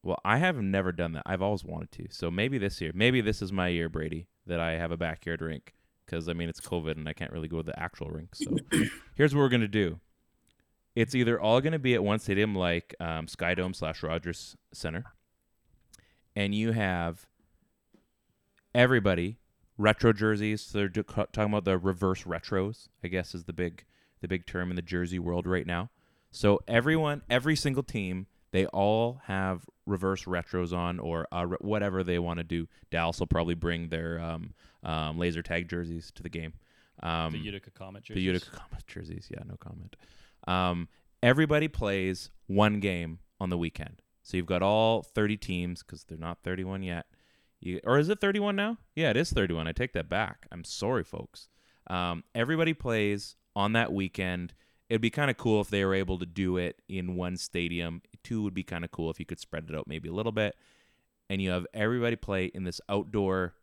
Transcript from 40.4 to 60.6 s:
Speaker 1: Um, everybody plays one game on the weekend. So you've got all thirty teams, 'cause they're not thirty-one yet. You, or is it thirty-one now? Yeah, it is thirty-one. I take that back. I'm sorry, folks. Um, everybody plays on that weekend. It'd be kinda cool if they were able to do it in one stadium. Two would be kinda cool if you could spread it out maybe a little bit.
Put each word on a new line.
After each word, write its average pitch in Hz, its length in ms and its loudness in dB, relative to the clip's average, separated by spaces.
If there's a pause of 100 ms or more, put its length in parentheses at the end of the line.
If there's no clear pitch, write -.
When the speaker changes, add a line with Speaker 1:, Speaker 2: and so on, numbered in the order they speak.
Speaker 1:
Um, 90 400 0 (340)
everybody 151 460 4
plays 98 600 -2 (180)
one 104 320 4
game 85 400 -4 (200)
on 92 100 -2
the 87 80 0
weekend. - 440 -4 (220)
So - 140 -4
you've 87 80 0
got 90 180 2
all 110 400 4
thirty 107 340 0
teams, 87 460 -4
'cause - 220 -18
they're 82 120 -14
not 85 260 -8
thirty-one 92 380 -4
yet. 87 240 -6 (540)
You, 90 240 -6
or 131 160 4
is 156 100 2
it 208 120 -2
thirty-one 202 340 0
now? 214 220 -2 (180)
Yeah, 156 160 2
it 107 60 2
is 165 160 0
thirty-one. 85 340 0
I 82 40 -2
take 123 220 -4
that 78 160 -4
back. 98 420 -4
I'm 85 120 -12
sorry, 107 400 -2
folks. - 460 -12 (380)
Um, 87 360 -2 (100)
everybody 139 400 2
plays 104 640 0 (200)
on 104 180 2
that 117 180 4
weekend. 90 640 -2 (360)
It'd 110 120 2
be 117 80 4
kinda 143 240 2
cool 107 280 4
if 98 80 -4
they 98 140 2
were 95 120 4
able 95 240 0
to 90 60 -4
do 90 320 0
it 87 300 -4
in 90 280 -4
one 90 220 -4
stadium. 85 640 -4 (220)
Two 113 200 -4
would 98 100 -2
be 92 100 -2
kinda 85 240 -6
cool 82 240 -4
if - 80 -10
you 78 60 -8
could - 140 -10
spread 80 300 -8
it 80 60 -6
out - 120 -6
maybe 80 220 -8
a 82 40 -6
little 110 180 -2
bit. 107 240 0 (760)